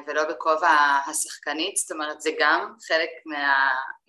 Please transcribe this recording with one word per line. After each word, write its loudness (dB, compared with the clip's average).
ולא -2
בכובע 0
השחקנית, -6
זאת -4
אומרת, -8
זה -2
גם 2
חלק 0
מה-, 2